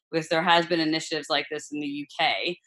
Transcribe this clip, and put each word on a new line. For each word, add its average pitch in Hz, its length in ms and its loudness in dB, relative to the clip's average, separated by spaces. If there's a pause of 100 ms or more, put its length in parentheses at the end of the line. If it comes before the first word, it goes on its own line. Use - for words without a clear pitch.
(120)
because 160 180 -2
there 160 120 2
has 170 240 6
been 170 140 0
initiatives 156 500 -2
like 147 220 2
this 151 200 -8
in 147 80 -6
the 147 60 -6
U 143 220 -8 (100)
K, 131 500 0